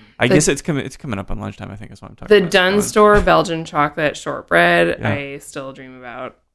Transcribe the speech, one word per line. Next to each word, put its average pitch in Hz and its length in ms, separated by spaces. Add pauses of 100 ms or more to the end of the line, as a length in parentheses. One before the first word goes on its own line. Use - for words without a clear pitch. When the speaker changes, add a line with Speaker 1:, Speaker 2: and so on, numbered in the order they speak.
(200)
Speaker 1:
I 123 80
Speaker 2:
The 160 80
Speaker 1:
guess 156 120
it's 147 160
coming, 147 220
it's - 120
coming 110 220
up - 100
on - 100
lunchtime, 101 300
I 101 60
think 104 160
that's 101 100
what - 100
I'm - 40
talking - 200
Speaker 2:
The 202 80
Speaker 1:
about, 170 80
Speaker 2:
Dunn 185 220
Speaker 1:
scones. 202 140
Speaker 2:
Store 208 340
Belgian 165 440
chocolate 151 520
shortbread, 170 840
Speaker 1:
Yeah. - 80
Speaker 2:
I 139 280
still 135 340
dream 131 280
about. 123 360 (200)